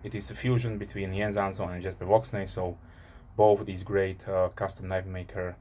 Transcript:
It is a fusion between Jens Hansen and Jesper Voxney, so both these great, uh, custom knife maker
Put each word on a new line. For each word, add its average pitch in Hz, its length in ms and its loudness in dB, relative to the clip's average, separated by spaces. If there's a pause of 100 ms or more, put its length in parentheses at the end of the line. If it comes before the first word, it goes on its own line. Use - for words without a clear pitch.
It 104 120 -8
is 101 160 -6
a 107 40 -10
fusion 120 420 2
between 101 360 -6
Jens 101 220 0
Hansen 98 340 0
and 90 120 -6
Jesper 92 240 -6
Voxney, 101 420 4
so 90 300 -4 (580)
both 107 300 6
these 95 180 -6
great, 95 440 0
uh, 92 280 2
custom 95 320 -4
knife 95 180 -2
maker 90 560 -6